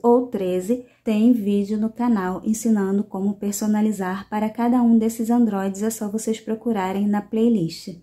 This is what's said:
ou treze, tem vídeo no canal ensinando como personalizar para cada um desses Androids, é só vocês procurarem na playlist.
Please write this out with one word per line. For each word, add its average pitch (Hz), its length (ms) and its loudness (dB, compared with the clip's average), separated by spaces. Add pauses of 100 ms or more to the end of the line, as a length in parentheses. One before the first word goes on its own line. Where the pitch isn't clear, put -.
ou 247 240 4
treze, 190 580 -2 (180)
tem 220 280 4
vídeo 202 480 0
no 220 100 -2
canal 202 540 -2
ensinando 208 600 0
como 202 320 -4
personalizar 202 960 -2
para 214 200 -2
cada 240 340 2
um 233 140 6
desses 226 340 0
Androids, 196 500 0
é 220 80 -2
só 220 180 -6
vocês 220 320 -4
procurarem 202 680 -4
na 208 140 0
playlist. 208 800 -2